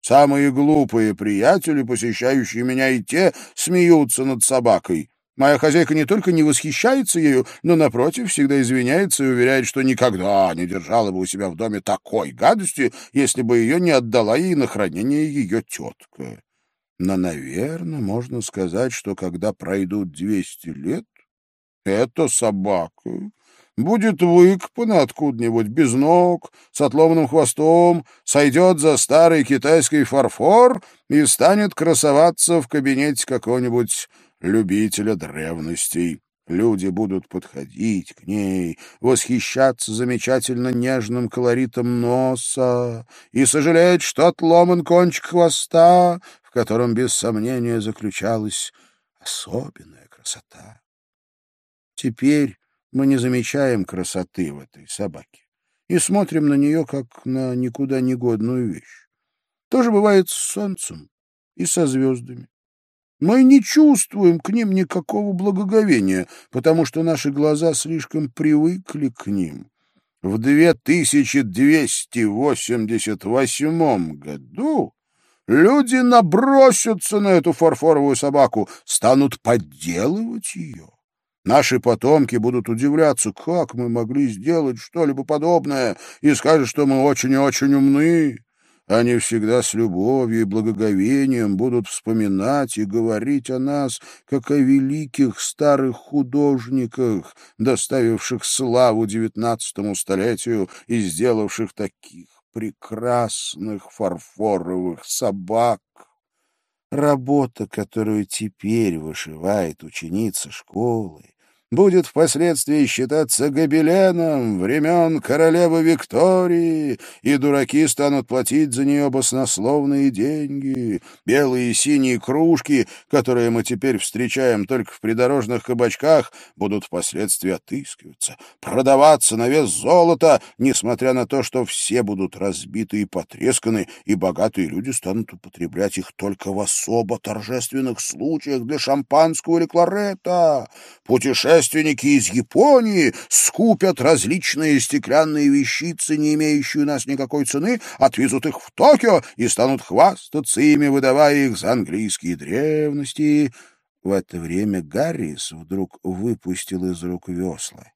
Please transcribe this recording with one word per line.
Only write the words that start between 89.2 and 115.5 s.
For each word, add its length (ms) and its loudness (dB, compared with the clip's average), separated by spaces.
с 120 -6
любовью 680 0
и 40 2
благоговением 1080 0
будут 320 -2
вспоминать 880 -2
и 60 -4
говорить 640 -4
о 80 -6
нас, 440 -4
как 260 -4
о 40 2
великих 840 0
старых 560 0
художниках, 1400 -2
доставивших 880 -2
славу 600 0
девятнадцатому 920 -6
столетию 720 -2
и 120 -2
сделавших 760 -2
таких 540 -12
прекрасных 1400 -6
фарфоровых 1160 -4
собак. 760 -2
Работа, 760 0
которую 580 -4
теперь 720 -4
вышивает 840 -6
ученица 680 -8
школы, 720 -6
будет 340 4
впоследствии 800 0
считаться 640 -2
гобеленом 1120 2
времен 600 0
королевы 600 2